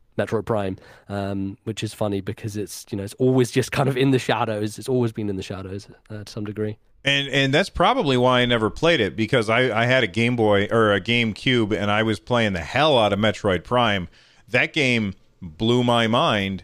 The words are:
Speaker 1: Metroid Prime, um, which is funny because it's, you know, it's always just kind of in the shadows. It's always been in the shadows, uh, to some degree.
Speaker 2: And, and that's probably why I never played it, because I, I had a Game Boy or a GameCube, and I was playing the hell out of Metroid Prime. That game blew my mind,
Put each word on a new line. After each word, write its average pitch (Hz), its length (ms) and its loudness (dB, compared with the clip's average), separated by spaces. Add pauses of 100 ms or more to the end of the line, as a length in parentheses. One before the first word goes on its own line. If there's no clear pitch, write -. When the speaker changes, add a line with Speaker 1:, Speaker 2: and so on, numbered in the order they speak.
(180)
Speaker 1:
Metroid 104 280 -4
Prime, 98 300 -4 (320)
um, 98 480 -6 (100)
which 113 180 -8
is 107 100 -8
funny 104 260 -4
because 101 380 -8
it's, 101 320 -10
you 107 80 -8
know, 98 60 -8
it's 101 160 -12
always 127 320 4
just 123 200 -2
kind 135 160 0
of 135 80 -2
in 135 140 2
the 135 100 2
shadows. 110 600 -4
It's 110 100 -8
always 123 240 0
been 107 160 -6
in 98 60 -6
the 95 80 -8
shadows, 95 440 -12 (220)
uh, 107 140 -14
to - 80 -18
some 110 120 -8
degree. 107 360 -6 (260)
Speaker 2:
And, 139 240 0
and 135 240 2
that's 175 160 2
probably 180 480 2
why 123 240 4
I 123 40 2
never 113 260 2
played 165 280 2
it, 95 160 -2
because 110 360 0
I, 117 320 2
I - 20 2
had 127 180 2
a 110 40 2
Game 117 280 0
Boy 104 360 4
or 110 200 4
a 101 80 2
GameCube, 113 800 0
and 104 120 0
I 104 100 2
was 110 180 0
playing 113 340 0
the 85 80 -4
hell 143 360 2
out 107 160 4
of 98 60 0
Metroid 101 440 0
Prime. 104 440 0 (420)
That 127 240 0
game 120 400 0 (300)
blew 110 400 0
my 117 240 2
mind, 110 560 0